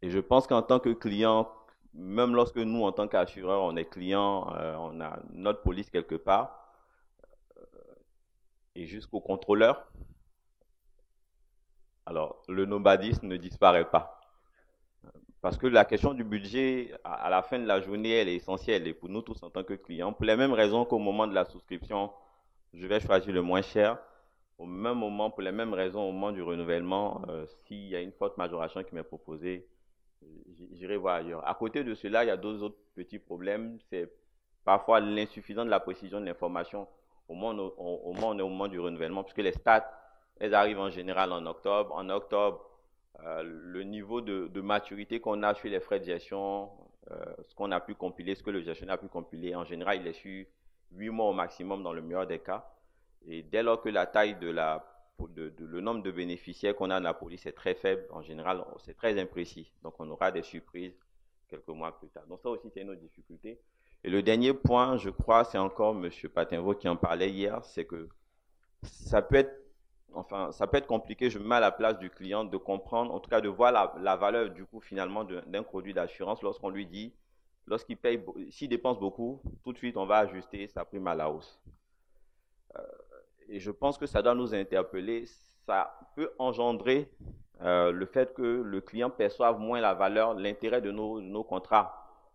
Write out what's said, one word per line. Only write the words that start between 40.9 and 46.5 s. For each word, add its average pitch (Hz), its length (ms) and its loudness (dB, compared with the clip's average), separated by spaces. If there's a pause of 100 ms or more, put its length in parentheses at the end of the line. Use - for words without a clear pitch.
général 92 420 -2
en 85 140 -4
octobre. 101 500 -2
En 95 140 -6
octobre, 101 500 0 (640)
euh, 80 180 -6
le 85 400 -10
niveau 104 380 -8
de, 98 260 -6
de 95 140 -8
maturité 104 580 -4
qu'on 104 240 -4
a 104 100 4
sur 107 160 -6
les 98 120 -2
frais 101 180 -2
de 92 60 -12
gestion, 98 640 -6 (420)